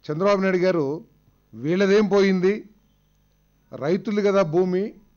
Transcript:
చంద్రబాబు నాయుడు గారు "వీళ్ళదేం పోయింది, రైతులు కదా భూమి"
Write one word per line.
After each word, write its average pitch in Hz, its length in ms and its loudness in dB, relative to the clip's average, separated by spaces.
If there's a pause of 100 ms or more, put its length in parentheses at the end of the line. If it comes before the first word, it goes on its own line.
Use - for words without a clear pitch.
(120)
చంద్రబాబు 190 300 0
నాయుడు 190 160 0
గారు 170 480 -2 (480)
"వీళ్ళదేం 190 540 0
పోయింది, 190 640 0 (1040)
రైతులు 196 460 -2
కదా 196 200 2
భూమి" 185 520 0 (240)